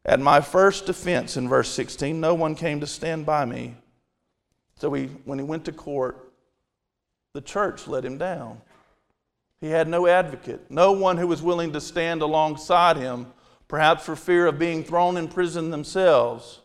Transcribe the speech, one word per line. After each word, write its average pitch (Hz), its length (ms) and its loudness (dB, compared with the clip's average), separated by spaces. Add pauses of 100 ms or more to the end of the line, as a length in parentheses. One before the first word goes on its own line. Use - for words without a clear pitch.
"At - 160 2
my 143 220 6
first 190 460 2
defense," 175 500 -4
in 127 100 -2
verse 127 220 2
sixteen, 147 500 -6
"no 160 140 0
one 160 220 -2
came 151 240 -4
to 147 80 -8
stand 160 380 -8
by 151 200 0
me." 120 300 -8 (1040)
So 147 140 -4
he, 135 120 -4 (200)
when 135 120 -8
he 139 60 -6
went 160 220 -8
to 165 60 -8
court, 139 640 -8 (1000)
the 139 80 -12
church - 460 -4
let 131 160 -4
him 131 140 -8
down. 135 440 -8 (1000)
He 156 80 -10
had 160 200 0
no 175 200 0
advocate, 160 640 0
no 180 220 6
one 185 240 2
who 175 100 0
was 165 160 -2
willing 170 300 0
to 147 80 -6
stand 165 420 -4
alongside 156 720 4
him, 123 300 -6 (400)
perhaps 156 380 2
for 160 100 -8
fear 175 320 2
of 143 100 2
being 165 260 -2
thrown 175 340 0
in 160 100 -4
prison 165 420 -4
themselves. 147 960 2